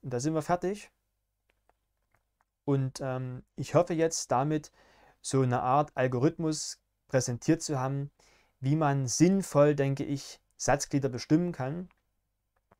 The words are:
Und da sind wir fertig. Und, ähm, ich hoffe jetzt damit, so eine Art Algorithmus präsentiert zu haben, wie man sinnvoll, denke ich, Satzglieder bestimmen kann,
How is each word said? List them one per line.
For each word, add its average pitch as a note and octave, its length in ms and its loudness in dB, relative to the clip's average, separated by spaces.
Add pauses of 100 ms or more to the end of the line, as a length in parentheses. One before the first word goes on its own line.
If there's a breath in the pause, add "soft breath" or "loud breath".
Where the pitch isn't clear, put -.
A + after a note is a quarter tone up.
Und B2+ 100 -12
da B2 60 -2
sind D#3 160 -2
wir D#3 80 0
fertig. F3+ 480 -4 (1700)
Und, C#3 360 -2
ähm, B2+ 440 -8 (100)
ich - 220 -2
hoffe F3 180 2
jetzt D#3+ 380 -2
damit, D3 400 0 (500 soft breath)
so C3+ 200 0
eine B2 200 2
Art C#3+ 320 2
Algorithmus D3 840 -2 (260)
präsentiert C3 560 0
zu D3 160 -4
haben, C#3 320 -4 (480 soft breath)
wie C3+ 160 0
man C#3 320 2
sinnvoll, D3+ 680 4
denke C#3 280 0
ich, - 360 -8 (160)
Satzglieder C#3 520 0
bestimmen D#3 440 2
kann, E3 360 -8 (920)